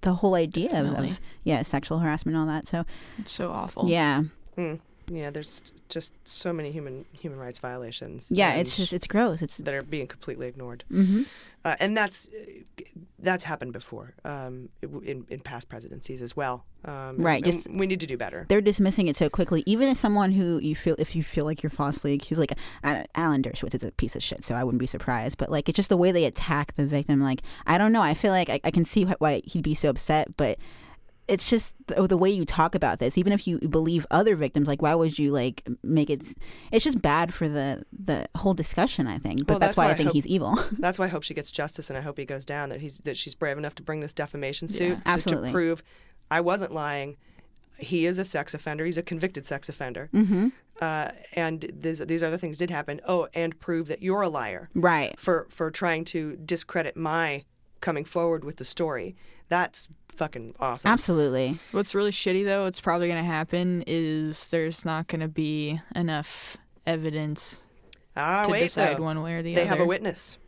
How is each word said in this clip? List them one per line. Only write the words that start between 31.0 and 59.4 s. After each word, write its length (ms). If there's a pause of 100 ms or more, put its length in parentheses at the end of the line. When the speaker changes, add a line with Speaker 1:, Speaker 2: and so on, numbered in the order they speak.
Speaker 1:
it's 200
just 280 (100)
the, 220
the 80
way 120
you 160
talk 300
about 240
this. 180
Even 160
if 140
you 140
believe 500
other 240
victims, 320
like, 160
why 120
would 260
you, 100
like, 320 (220)
make 260
it 120
s-, 120 (380)
it's 120
just 160
bad 320
for 160
the, 360 (120)
the 300 (100)
whole 180
discussion, 520
I 120
think. 280
But 40
Speaker 3:
Well, 100
Speaker 1:
that's 100
Speaker 3:
that's 60
Speaker 1:
why 80
Speaker 3:
why 60
Speaker 1:
I 40
Speaker 3:
I 20
Speaker 1:
think 120
Speaker 3:
hope 60
Speaker 1:
he's 120
evil. 320 (100)
<laughs> 120
Speaker 3:
That's 180
why 60
I 40
hope 140
she 100
gets 200
justice, 380
and 60
I 60
hope 160
he 60
goes 200
down, 260
that 100
he's, 240
that 120
she's 200
brave 200
enough 200
to 80
bring 160
this 120
defamation 560
Speaker 2:
Yeah. 80
Speaker 3:
suit 200
to, 80
to 40
Speaker 1:
Absolutely. 440
Speaker 3:
prove 300 (480)
I 100
wasn't 340
lying. 420 (600)
He 280
is 120
a 60
sex 280
offender. 320
He's 140
a 40
convicted 440
sex 220
offender. 440
Speaker 1:
Mm-hmm. 360 (320)
Speaker 3:
Uh, 300 (240)
and 360 (100)
these, 200
these 240
other 120
things 200
did 140
happen. 360
Oh, 260
and 280
prove 280
that 140
you're 200
a 60
liar. 460
Speaker 1:
Right. 460
Speaker 3:
For, 300
for 200
trying 360
to 300
discredit 600
my 480 (360)
coming 240
forward 400
with 120
the 80
story. 500 (340)